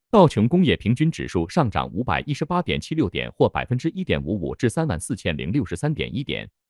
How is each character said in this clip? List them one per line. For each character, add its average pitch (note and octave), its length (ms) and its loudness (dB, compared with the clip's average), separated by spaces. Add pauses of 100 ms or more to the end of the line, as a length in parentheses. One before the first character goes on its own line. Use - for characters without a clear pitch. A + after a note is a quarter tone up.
道 F#3+ 180 8
琼 G#2+ 180 4
工 F3+ 200 4
业 G2 100 4
平 G2+ 180 0
均 D#3 160 2
指 - 180 -4
数 E2+ 200 0
上 B2+ 240 0
涨 B1+ 220 -2
五 G2+ 100 -4
百 D2+ 180 -2
一 D3 120 -6
十 - 100 -4
八 F3 180 -2
点 C#2+ 200 -2
七 - 120 -10
六 D3 160 0
点， B1 220 -6
或 C3+ 160 4
百 C2+ 160 -2
分 B2+ 140 -2
之 D#3+ 140 -2
一 F#3+ 120 -6
点 D2+ 180 0
五 E2 160 -2
五， D2 160 -4
至 B2 160 0
三 E3 180 0
万 F2 120 -2
四 - 160 -6
千 E2+ 220 -4
零 D2+ 160 -4
六 D3 120 0
十 F2 100 -6
三 D3+ 180 -2
点 B1+ 200 -6
一 A#2+ 100 -4
点。 G#1+ 260 -8 (200)